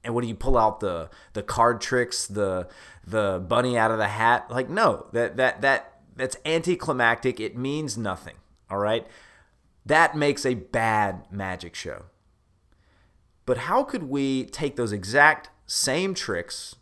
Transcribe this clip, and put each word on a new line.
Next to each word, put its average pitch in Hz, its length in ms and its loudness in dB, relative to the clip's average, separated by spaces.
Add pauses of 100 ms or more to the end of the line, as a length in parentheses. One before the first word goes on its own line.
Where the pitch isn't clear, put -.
And 117 140 -4
what 123 60 0
do 120 40 -4
you 113 80 -6
pull 131 240 4
out 110 220 4
the, 87 300 -4 (220)
the 104 120 -6
card 117 360 2
tricks, - 460 -2
the, 98 400 -2 (400)
the 98 400 0
bunny 120 320 2
out 110 140 4
of 110 60 0
the 104 100 0
hat? 113 420 2
Like, 123 180 -4
no, 185 440 0
that, 113 240 0
that, 127 260 2
that, - 380 0 (160)
that's - 280 -6
anticlimactic. 151 960 0
It 110 180 -6
means 139 400 -6
nothing, 101 380 -8 (340)
all 98 100 -4
right? 107 280 0 (800)
That 156 300 4
makes 147 280 0
a 127 100 2
bad 107 760 0
magic 92 460 -10
show. 78 300 -12 (1400)
But 123 120 0
how 175 260 0
could 185 200 -6
we 135 420 -2
take - 300 -6
those 117 160 -2
exact 131 580 4 (160)
same 180 480 -2
tricks - 680 -8